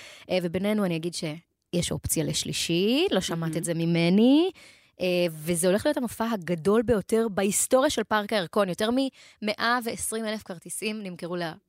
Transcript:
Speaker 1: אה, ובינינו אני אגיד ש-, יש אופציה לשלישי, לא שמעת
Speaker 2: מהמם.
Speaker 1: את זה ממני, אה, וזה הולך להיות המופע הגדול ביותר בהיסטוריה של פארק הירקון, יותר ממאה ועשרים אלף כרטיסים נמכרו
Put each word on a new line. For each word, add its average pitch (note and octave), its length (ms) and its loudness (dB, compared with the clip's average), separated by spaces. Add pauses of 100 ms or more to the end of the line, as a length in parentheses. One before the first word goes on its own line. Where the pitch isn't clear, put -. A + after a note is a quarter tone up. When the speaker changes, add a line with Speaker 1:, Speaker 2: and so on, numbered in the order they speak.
(300)
Speaker 1:
אה, F#3 120 2
ובינינו G3 420 0
אני F3 120 0
אגיד E3 180 -6
ש-, - 100 -6 (480)
יש E3+ 200 0
אופציה D#3 320 -2
לשלישי, F#3 840 0
לא G#3+ 100 0
שמעת E3+ 200 -4
Speaker 2:
מהמם. D#3+ 160 -4
Speaker 1:
את E3 80 -4
זה E3 100 -4
ממני, F#3 760 4 (500)
אה, F#3 60 -2 (240)
וזה D#3+ 380 -2
הולך G3+ 180 2
להיות D4+ 100 2
המופע A#3 360 -4
הגדול F3+ 500 0
ביותר A3+ 480 2
בהיסטוריה G#3 600 2
של - 140 -2
פארק G#3 280 0
הירקון, G3 360 0
יותר G#3+ 220 -2
ממאה A#3+ 960 -2
ועשרים A3+ 400 -6
אלף G#3+ 180 -6
כרטיסים G#3 600 -8
נמכרו F3+ 340 -8 (320)